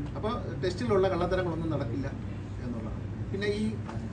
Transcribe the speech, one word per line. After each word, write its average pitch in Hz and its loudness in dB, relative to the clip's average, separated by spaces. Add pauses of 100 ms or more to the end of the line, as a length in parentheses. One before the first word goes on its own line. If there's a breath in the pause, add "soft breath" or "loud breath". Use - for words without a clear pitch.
(160)
അപ്പോൾ - -2
ടെസ്റ്റിലുള്ള 190 4
കള്ളത്തരങ്ങളൊന്നും 170 2
നടക്കില്ല 143 0 (560)
എന്നുള്ളതാണ്. 110 -4
പിന്നെ 202 2
ഈ 214 2 (400)